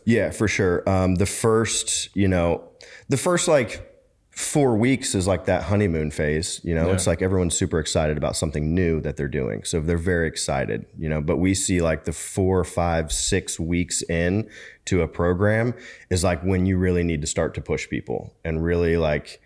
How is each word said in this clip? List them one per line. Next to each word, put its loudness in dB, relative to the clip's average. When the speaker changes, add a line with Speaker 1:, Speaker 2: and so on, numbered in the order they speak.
Speaker 1:
Yeah, 2
for 0
sure. 2
Um, 4
the 2
first, 0
you 4
know, 2
the 2
first, 0
like, 0
four 2
weeks 2
is, 0
like, 0
that 2
honeymoon 2
phase, -2
you -2
know? 2
Speaker 2:
Yeah. 2
Speaker 1:
It's 0
like 0
everyone's 2
super 0
excited 0
about -2
something -2
new 2
that -6
they're -4
doing. -4
So -2
they're 0
very 0
excited, -4
you -6
know? -2
But 0
we 2
see, 0
like, 0
the -4
four, 0
five, -2
six -2
weeks -2
in -2
to 0
a 0
program 0
is, 0
like, 0
when 2
you 2
really 2
need 0
to -6
start -2
to -6
push -4
people -6
and -2
really, 2
like, -2